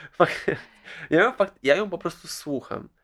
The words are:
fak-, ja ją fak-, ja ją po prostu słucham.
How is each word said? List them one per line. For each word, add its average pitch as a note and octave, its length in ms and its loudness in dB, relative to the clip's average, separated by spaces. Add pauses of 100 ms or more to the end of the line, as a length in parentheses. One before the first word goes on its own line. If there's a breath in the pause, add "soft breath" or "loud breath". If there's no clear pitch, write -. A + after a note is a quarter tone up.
(200)
fak-, - 360 0 (540 loud breath)
ja D#3+ 140 6
ją B3 80 4
fak-, G3 200 0 (120)
ja C#3 120 6
ją G3+ 140 0
po F3 80 -6
prostu - 300 -8
słucham. - 600 -8 (140)